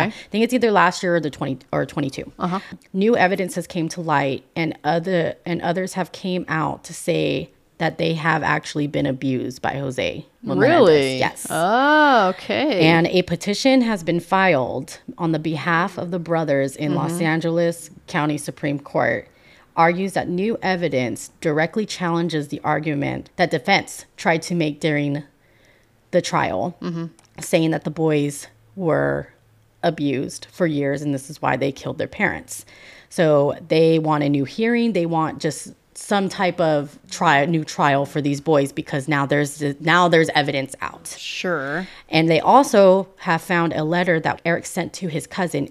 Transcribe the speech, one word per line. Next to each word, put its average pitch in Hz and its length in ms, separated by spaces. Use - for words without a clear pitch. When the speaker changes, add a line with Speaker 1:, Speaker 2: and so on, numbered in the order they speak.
Speaker 1:
I - 20
think 214 120
it's 240 100
either 240 180
last 180 300
year 175 140
or 170 60
the 151 80
twenty 135 300
or 147 140
twenty-two. 139 440
Speaker 2:
Uh-huh. 180 200
Speaker 1:
New 208 240
evidence 185 400
has 170 120
came 165 220
to - 120
light, 143 420
and 165 300
other, 165 520
and 170 160
others 180 320
have 185 180
came 180 380
out 151 340
to 170 100
say 156 560
that 160 180
they 165 160
have 160 300
actually 151 440
been 143 200
abused 127 540
by - 120
Jose 131 520
Melendez. 226 260
Speaker 2:
Really? 156 480
Speaker 1:
Yes. - 320
Speaker 2:
Oh, 247 800
okay. 208 520
Speaker 1:
And 165 260
a 175 160
petition 208 580
has 220 220
been 170 160
filed 156 800
on 165 160
the 156 60
behalf 165 580
of 175 140
the 185 80
brothers 147 560
in 147 200
Los 143 180
Speaker 2:
Mm-hmm. 175 100
Speaker 1:
Angeles 165 680
County 151 300
Supreme 147 420
Court 131 480
argues 175 380
that 156 160
new 196 320
evidence 139 680
directly 165 440
challenges 170 640
the 151 140
argument 143 720
that 170 140
defense - 540
tried 165 260
to 175 120
make 151 240
during 147 440
the 175 100
trial, 123 600
Speaker 2:
Mm-hmm. 165 240
Speaker 1:
saying 160 320
that 156 120
the 165 60
boys 151 580
were 143 540
abused 143 720
for - 140
years 143 360
and 147 120
this 131 160
is 151 120
why 135 160
they 135 140
killed - 260
their 113 100
parents. - 580
So 147 480
they 165 320
want 156 240
a 143 60
new 143 160
hearing. 233 480
They 175 120
want 160 340
just - 340
some 202 340
type 180 300
of 151 380
tri-, 147 340
new 160 180
trial 143 420
for 151 140
these 143 220
boys 143 300
because 143 360
now 143 200
there's, 143 340
now 175 280
there's 165 220
evidence 143 520
out. - 260
Speaker 2:
Sure. 160 680
Speaker 1:
And 165 200
they 160 100
also 196 680
have 165 260
found 170 300
a 156 100
letter 170 380
that - 240
Eric 170 200
sent - 280
to 185 140
his 151 200
cousin 160 440